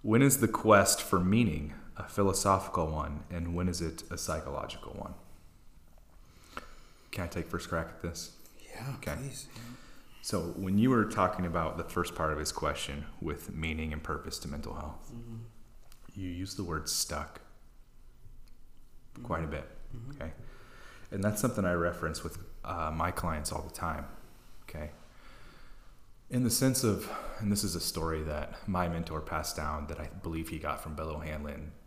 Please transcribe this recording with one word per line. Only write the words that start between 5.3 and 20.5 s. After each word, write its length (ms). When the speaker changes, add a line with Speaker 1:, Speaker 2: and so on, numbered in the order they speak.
Speaker 1:
Can 140
I 20
take 220
first 200
crack 200
at 140
this? 280
Speaker 2:
Yeah, 240
Speaker 1:
Okay. 200
Speaker 2:
please. 360
Yeah. 80
Speaker 1:
So 180
when 220
you 120
were 160
talking 380
about 320
the 80
first 300
part 180
of 60
his 140
question 520
with 320
meaning 400
and 100
purpose 380
to 80
mental 260
health, 380
Speaker 2:
Mm-hmm. 260
Speaker 1:
you 100
used 260
the 80
word 240
stuck 520
Speaker 2:
Mm-hmm. 120
Speaker 1:
quite 180
a 40
bit, 200
Speaker 2:
Mm-hmm. 280
Speaker 1:
okay? 100